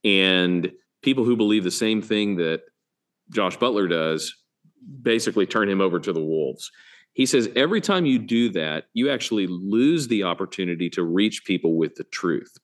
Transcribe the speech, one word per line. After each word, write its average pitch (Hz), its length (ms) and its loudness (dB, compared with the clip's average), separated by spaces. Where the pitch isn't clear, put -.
and 92 680 2
people 131 220 2
who 120 120 2
believe 107 260 2
the 90 80 -2
same 110 320 -2
thing 104 360 -2
that 82 240 -2
Josh 95 260 -2
Butler 104 300 0
does 80 480 -2
basically 117 460 2
turn 107 220 0
him 98 120 0
over 87 200 2
to 90 120 -4
the 80 120 -2
wolves. 76 480 -4
He 131 120 0
says, 123 300 2
"Every 160 260 2
time 185 240 0
you 131 140 4
do 117 320 0
that, 78 440 -4
you 127 160 0
actually 107 360 -2
lose 113 600 0
the 104 160 0
opportunity 87 680 -4
to 90 140 -2
reach 98 400 0
people 85 320 0
with 80 180 0
the - 100 -12
truth." - 480 -4